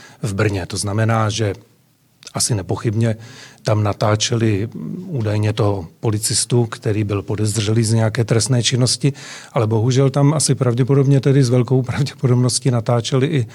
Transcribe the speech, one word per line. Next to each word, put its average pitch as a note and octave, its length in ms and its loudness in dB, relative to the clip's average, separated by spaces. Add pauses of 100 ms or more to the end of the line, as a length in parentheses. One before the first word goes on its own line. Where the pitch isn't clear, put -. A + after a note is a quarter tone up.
(220)
v G2+ 120 -4
Brně. G2 320 -2
To G2 100 -10
znamená, A2 540 0
že G#2 240 -2 (800)
asi - 200 -2
nepochybně G#2+ 640 -2 (460)
tam A2 200 0
natáčeli, G#2+ 920 0
mm, F3+ 340 -10
údajně G#2+ 440 -2
toho G2+ 340 -2 (140)
policistu, A2+ 680 0
který G#2+ 380 -4
byl G2+ 180 -4
podezřelý G#2+ 640 0
z G#2+ 80 0
nějaké A2 320 0
trestné A#2 380 0
činnosti, B2+ 500 0 (400)
ale A#2 140 0
bohužel B2 440 2
tam C#3+ 240 4
asi C#3+ 200 2
pravděpodobně C3 680 2
tedy C#3 240 4
s A#2+ 60 0
velkou B2+ 320 2
pravděpodobností B2 880 0
natáčeli A#2+ 560 0
i D3 280 0